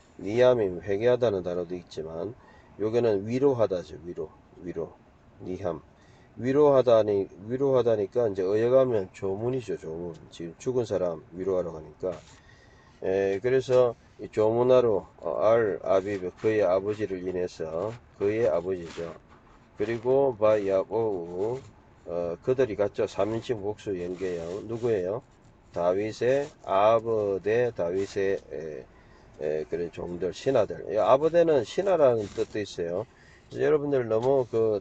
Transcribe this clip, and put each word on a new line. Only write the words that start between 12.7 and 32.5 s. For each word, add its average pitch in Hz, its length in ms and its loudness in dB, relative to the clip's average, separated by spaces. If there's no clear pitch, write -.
에, 98 360 0
그래서 127 560 2
이 104 100 -12
조문하러, 117 800 4
어, 69 220 -4
알 107 420 2
아비브, 95 480 0
그의 107 220 2
아버지를 95 640 -2
인해서, 90 640 -4
그의 107 300 0
아버지죠. 85 680 -4
그리고 120 600 0
바야보우, 101 1200 0
어, 85 340 -4
그들이 127 340 0
갔죠. 101 300 -2
삼 101 300 -2
인칭 110 260 -6
복수 101 400 -6
연계형. 90 640 -6
누구예요? 110 540 -2
다윗의 107 720 0
아버데, 107 1120 2
다윗의, 95 640 -2
에, 73 340 -10
에, 76 280 -2
그런 85 220 -6
종들, 87 420 -6
신하들. 95 600 0
이 104 40 0
아버데는 147 680 4
신하라는 147 640 2
뜻도 110 320 -6